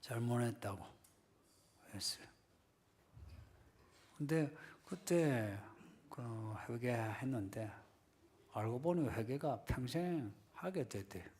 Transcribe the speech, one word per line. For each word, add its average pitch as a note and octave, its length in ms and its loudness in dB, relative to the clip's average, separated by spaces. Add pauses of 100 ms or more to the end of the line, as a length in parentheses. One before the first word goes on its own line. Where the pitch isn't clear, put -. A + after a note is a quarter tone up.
잘못했다고 A#2 840 0 (1080)
했어요. - 340 -2 (1900)
근데 D3+ 360 2 (320)
그때 C3+ 720 4 (520)
그 A2 460 -4 (120)
회개했는데 A#2 1040 0 (800)
알고 A#2 280 0
보니 E3 260 4
회개가 B2 560 0
평생 C3+ 720 0 (200)
하게 F3+ 340 -2
됐대요. F#2+ 360 -8 (160)